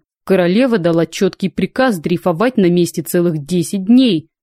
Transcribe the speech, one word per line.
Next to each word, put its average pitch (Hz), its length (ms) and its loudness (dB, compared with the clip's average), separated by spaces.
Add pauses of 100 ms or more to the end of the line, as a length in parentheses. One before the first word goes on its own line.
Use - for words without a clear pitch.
(240)
Королева 196 540 2
дала 165 260 0
чёткий 185 460 -4
приказ 208 480 -2
дрейфовать 175 580 -2
на 180 140 4
месте 175 320 0
целых 170 420 -2
десять 180 420 -4
дней», 226 420 2 (140)